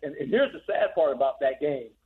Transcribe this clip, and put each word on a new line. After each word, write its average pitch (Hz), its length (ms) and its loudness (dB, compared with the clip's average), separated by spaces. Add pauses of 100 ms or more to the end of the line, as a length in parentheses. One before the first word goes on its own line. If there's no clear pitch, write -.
And, 147 120 -8
and 147 160 -6
here's 247 220 2
the 165 140 -14
sad - 280 0
part 156 180 4
about 131 280 0
that 131 200 0
game. 139 280 -2 (160)